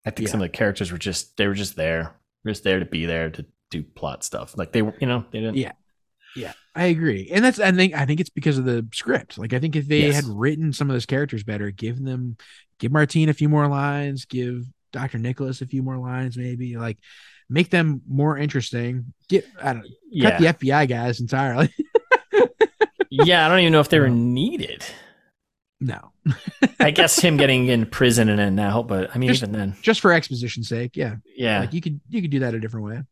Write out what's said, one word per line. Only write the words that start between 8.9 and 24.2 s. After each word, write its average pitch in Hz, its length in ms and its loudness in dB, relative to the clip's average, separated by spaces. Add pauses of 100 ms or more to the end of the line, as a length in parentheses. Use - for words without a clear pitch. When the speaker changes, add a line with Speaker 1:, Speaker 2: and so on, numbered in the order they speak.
Speaker 2:
script. - 440 -4
Like, 107 160 -6
I 127 60 0
think 147 160 -2
if 143 140 -2
they 151 140 4
Speaker 1:
Yes. 147 120 4
Speaker 2:
had 143 140 2
written 143 440 -2
some 143 160 -2
of 131 60 0
those 120 100 -2
characters 135 380 -2
better, 104 300 -6
give 113 280 -8
them, 127 360 -6 (420)
give 123 140 -2
Martine 156 360 4
a 147 60 4
few 147 140 0
more 147 180 4
lines, 143 600 -2
give 123 380 -6 (280)
Doctor 127 260 -6
Nicholas 127 420 -4
a 131 60 -8
few 131 160 -4
more 131 160 -4
lines, 127 380 -6
maybe, 123 400 -8
like, 117 220 -6 (500)
make 165 220 0
them 160 380 2
more 143 300 0
interesting. 123 720 -4 (160)
Get, 185 160 2 (160)
I 139 120 -2
don't 113 100 -8
know, - 60 -20 (200)
Speaker 1:
Yeah. 170 220 4
Speaker 2:
cut - 100 0
the 160 60 6
F 165 140 2
B 131 100 0
I 147 160 4
guys 120 320 -2
entirely. 135 560 0
<laughs> - 60 -10 (1300)
Speaker 1:
Yeah, 170 340 6
I 156 40 4
don't 180 120 6
even 165 120 6
know 156 80 8
if 143 80 2
they 160 100 6
were 139 100 6
Speaker 2:
No. 120 60 4
Speaker 1:
needed. 127 680 -2 (960)